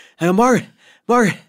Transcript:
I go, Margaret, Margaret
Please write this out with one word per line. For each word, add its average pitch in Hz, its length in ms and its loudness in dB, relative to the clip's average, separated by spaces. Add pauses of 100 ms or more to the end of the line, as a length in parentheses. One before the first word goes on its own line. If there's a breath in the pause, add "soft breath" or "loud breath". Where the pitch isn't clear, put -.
(200 loud breath)
I 165 60 -4
go, 175 60 0
Margaret, 226 340 0 (400 soft breath)
Margaret 233 320 0 (100)